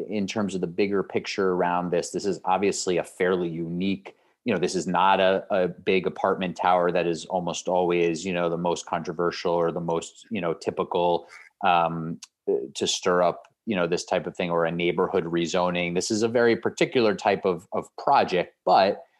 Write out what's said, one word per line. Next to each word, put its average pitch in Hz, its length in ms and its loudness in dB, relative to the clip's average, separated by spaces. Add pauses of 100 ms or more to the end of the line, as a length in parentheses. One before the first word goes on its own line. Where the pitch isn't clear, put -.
in 101 200 -2
terms 98 280 -2
of 87 60 -2
the 90 60 -2
bigger 98 360 0
picture 95 480 -2
around 90 400 0
this. 85 200 0
This 90 140 -4
is 95 200 -2
obviously 92 520 0
a 78 60 -2
fairly 90 440 0
unique, 87 680 -4 (280)
you 120 100 -2
know, 90 60 0
this - 160 -2
is 82 120 -2
not 95 320 4
a, 95 300 2
a 92 180 2
big 95 400 0
apartment 92 500 -2
tower 90 340 4
that 85 160 0
is 82 180 -4
almost 87 420 -4
always, 87 580 2
you 95 80 -4
know, 87 160 0
the 85 80 -2
most 87 280 -2
controversial 85 680 -2
or 85 180 2
the 80 80 -4
most, 82 500 -6
you 104 120 -4
know, 85 120 -2
typical, 87 720 -2 (380)
um, 82 540 0 (540)
to - 140 -2
stir 90 340 2
up, 85 260 0 (180)
you 113 100 -2
know, 87 120 2
this 85 160 0
type 90 240 -2
of 85 80 -10
thing 90 140 -2
or 85 160 2
a 82 60 0
neighborhood 87 520 0
rezoning. 85 720 0
This 92 160 -2
is 107 120 0
a 117 40 0
very 117 300 4
particular 113 580 0
type 101 300 0
of, 87 260 -2
of 92 160 -6 (100)
project, 90 580 0 (100)
but 107 380 4 (160)